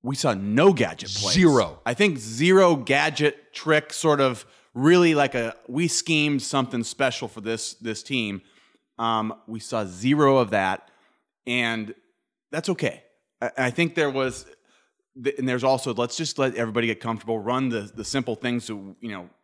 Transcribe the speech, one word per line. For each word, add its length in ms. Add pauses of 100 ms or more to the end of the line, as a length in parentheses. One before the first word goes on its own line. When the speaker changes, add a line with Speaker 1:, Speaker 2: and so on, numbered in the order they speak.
Speaker 1:
We 140
saw 180
no 400
gadget 380
plays. 240
Speaker 2:
Zero. 500
Speaker 1:
I 80
think 240
zero 580
gadget 760
trick, 400
sort 260
of 280 (260)
really 400
like 220
a, 200 (120)
we 200
schemed 540
something 420
special 440
for 140
this, 340
this 260
team. 400 (560)
Um, 380 (100)
we 140
saw 260
zero 520
of 140
that, 380 (560)
and 480 (580)
that's 180
okay. 340 (380)
I, 160
I 120
think 260
there 140
was, 360 (760)
th-, 160
and 100
there's 160
also, 300
let's 240
just 220
let 160
everybody 320
get 120
comfortable, 400
run 300
the, 120 (120)
the 120
simple 300
things 320
to, 340
you 100
know 180 (140)